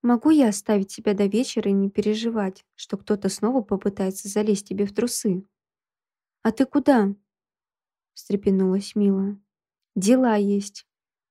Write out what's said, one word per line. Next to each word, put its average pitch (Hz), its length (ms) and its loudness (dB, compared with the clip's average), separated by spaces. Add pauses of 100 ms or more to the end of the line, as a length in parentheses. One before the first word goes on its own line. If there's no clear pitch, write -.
«Могу 240 280 2
я 285 180 6
оставить 202 460 -2
тебя 208 200 -2
до 202 120 0
вечера 208 440 -2
и 196 40 2
не 196 160 0
переживать, 214 720 -4 (100)
что - 220 -10
кто-то 202 320 -4
снова 226 340 -2
попытается 196 640 -4
залезть 208 400 -2
тебе 202 160 -4
в 202 100 -8
трусы?» 208 520 -4 (960)
«А 226 100 0
ты 254 140 0
куда?» 233 480 2 (1000)
встрепенулась 196 840 -2
Мила. 202 440 0 (580)
«Дела 226 400 2
есть». 202 500 -2 (440)